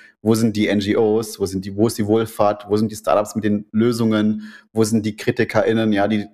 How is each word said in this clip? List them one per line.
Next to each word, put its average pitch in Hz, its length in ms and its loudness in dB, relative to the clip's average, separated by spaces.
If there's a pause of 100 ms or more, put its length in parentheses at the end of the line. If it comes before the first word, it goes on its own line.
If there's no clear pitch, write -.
(200)
wo 110 140 2
sind 110 220 2
die 104 120 2
N 104 120 2
G 98 160 -2
Os, 110 440 0
wo 98 60 0
sind 92 180 -6
die, 98 100 -10
wo 104 120 2
ist 117 100 -2
die 104 100 -2
Wohlfahrt, 107 600 0
wo 107 80 2
sind 107 160 -2
die 104 40 -10
Startups - 380 0
mit 104 100 -4
den 104 280 -2
Lösungen, 110 800 0 (220)
wo 113 100 2
sind 107 220 0
die 107 100 -4
KritikerInnen, 110 760 0
ja, 101 120 2
die 104 280 -2